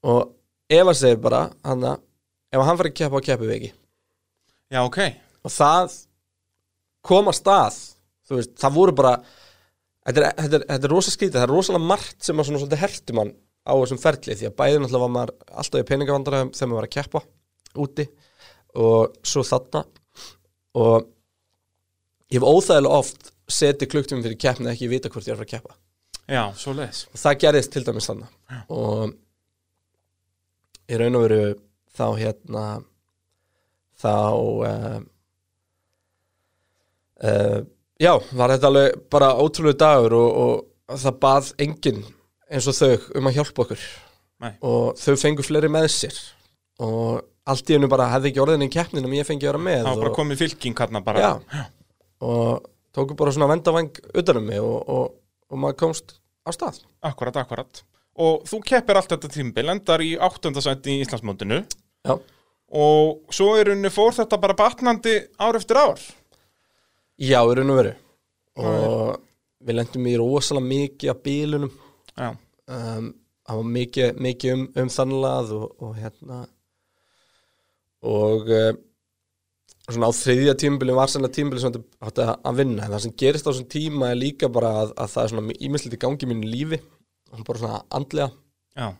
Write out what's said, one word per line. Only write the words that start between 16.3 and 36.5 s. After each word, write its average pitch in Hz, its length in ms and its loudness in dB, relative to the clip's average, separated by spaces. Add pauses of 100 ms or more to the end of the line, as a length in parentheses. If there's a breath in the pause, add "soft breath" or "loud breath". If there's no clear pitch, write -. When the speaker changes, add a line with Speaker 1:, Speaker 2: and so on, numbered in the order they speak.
Speaker 1:
þegar 127 200 -6
maður 113 100 -4
var 113 80 -6
að - 80 -14
keppa 143 240 -6 (540)
úti 143 320 -6 (680 soft breath)
og 113 460 4
svo - 240 -4
þarna - 380 -2 (920 loud breath)
og 113 320 4 (1300)
ég 127 60 2
hef 131 100 4
óþægilega 151 480 6
oft - 340 -2 (180)
setið 139 440 0
klukktíma 135 320 -4
fyrir 113 160 -6
keppni 120 300 -2
ekki 117 180 -6
vita 123 220 -4
hvort 107 160 -12
ég 117 80 -6
er - 20 -8
að 110 60 -12
fara 110 60 -14
að - 40 -14
keppa. 113 200 -14 (560)
Speaker 2:
Já, 131 140 -2 (120)
svoleiðis. 135 500 -10
Speaker 1:
Og - 160 -18
það 143 180 2
gerðist 147 360 4
til 131 100 -4
dæmis 110 240 -6
þarna. 110 200 -10 (140)
Speaker 2:
Já. 127 240 -18
Speaker 1:
Og 110 480 -4 (1700)
í 117 140 -6
raun 120 200 2
og 117 80 4
veru 107 140 4 (540)
þá 117 100 -4 (100)
hérna, 107 500 -8 (1400)
þá, 107 140 0 (480)
eh, 110 380 -6 (2250)